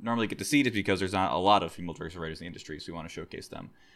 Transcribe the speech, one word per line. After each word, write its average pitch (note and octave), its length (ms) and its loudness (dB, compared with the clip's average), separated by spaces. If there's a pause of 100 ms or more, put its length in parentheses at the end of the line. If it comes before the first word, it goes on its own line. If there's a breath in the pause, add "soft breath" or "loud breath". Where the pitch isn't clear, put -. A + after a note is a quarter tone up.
normally A#2 240 0
get F#2 100 -4
to G2+ 80 -6
see C#3+ 180 4
just A#2 120 0
because G2 240 2
there's F#2+ 160 0
not F#2+ 180 2
a D#2+ 60 2
lot G2 240 8
of E2 100 -2
female E2+ 220 -8
directors E2 220 -10
and E2+ 60 -8
writers D#2+ 160 -6
in - 60 -12
the - 40 -8
industry, D#2+ 300 -10
so E2+ 140 -12
we - 20 -10
wanna E2 140 -10
showcase - 400 -12
them. - 220 -12 (260 soft breath)